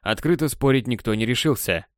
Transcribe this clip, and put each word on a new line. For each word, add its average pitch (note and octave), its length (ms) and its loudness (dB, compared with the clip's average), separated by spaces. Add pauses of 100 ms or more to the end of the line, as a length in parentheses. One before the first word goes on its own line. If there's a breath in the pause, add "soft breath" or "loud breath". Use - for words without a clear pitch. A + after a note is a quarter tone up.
Открыто D3+ 460 0
спорить C3 380 2
никто A2+ 280 -2
не A2 100 0
решился. A2+ 640 0 (120)